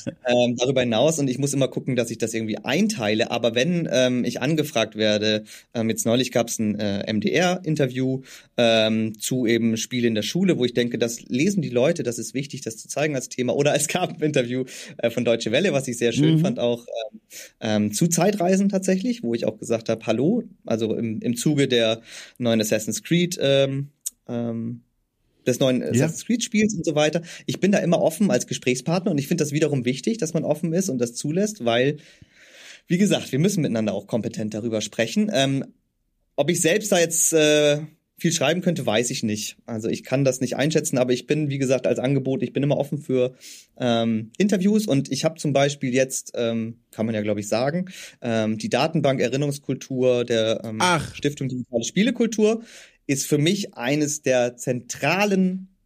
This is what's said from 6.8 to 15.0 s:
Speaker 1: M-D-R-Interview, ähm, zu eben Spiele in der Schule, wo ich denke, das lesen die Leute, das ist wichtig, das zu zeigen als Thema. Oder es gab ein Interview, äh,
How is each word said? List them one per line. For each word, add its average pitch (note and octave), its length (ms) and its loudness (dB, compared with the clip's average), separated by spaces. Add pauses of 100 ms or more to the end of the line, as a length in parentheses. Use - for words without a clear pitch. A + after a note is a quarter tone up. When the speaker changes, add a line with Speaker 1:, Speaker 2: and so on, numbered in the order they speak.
Speaker 1:
M-D-R-Interview, C3+ 1200 0 (360)
ähm, A2 600 2
zu B2+ 260 -2
eben A2+ 320 2
Spiele A#2 300 -2
in A2+ 80 0
der G#2 80 0
Schule, F3 340 0
wo B2 80 2
ich A#2+ 80 -2
denke, A#2+ 240 -2
das A#2 240 -2
lesen F3 400 0
die B2+ 80 -4
Leute, C3+ 340 2
das A#2 140 -4
ist A2+ 160 -10
wichtig, C3+ 280 -8
das - 160 -10
zu - 100 -18
zeigen D3 280 -4
als B2 140 -6
Thema. B2 260 -2
Oder C#3 200 2
es C#3 120 0
gab F3 280 -2
ein - 60 -14
Interview, C3 420 0 (340)
äh, A#2 140 0